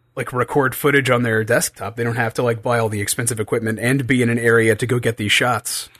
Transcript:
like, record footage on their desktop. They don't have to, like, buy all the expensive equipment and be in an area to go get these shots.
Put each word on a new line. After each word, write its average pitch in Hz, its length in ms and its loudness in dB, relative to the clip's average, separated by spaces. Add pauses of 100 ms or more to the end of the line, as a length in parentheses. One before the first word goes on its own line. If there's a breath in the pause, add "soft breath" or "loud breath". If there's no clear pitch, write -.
(160)
like, 127 160 -8
record 127 420 0
footage 139 360 2
on 123 120 2
their 110 220 0
desktop. 113 520 -2
They 117 80 -4
don't 117 120 -2
have 113 180 -2
to, 135 80 -2
like, 117 200 0
buy 120 160 0
all 113 100 0
the 104 120 -4
expensive 117 400 -4
equipment 110 380 -2
and 123 280 0
be 127 160 2
in 117 60 2
an 117 100 0
area 113 380 4
to 123 100 -4
go 123 120 2
get 117 180 -2
these 104 160 -2
shots. - 560 -2 (120)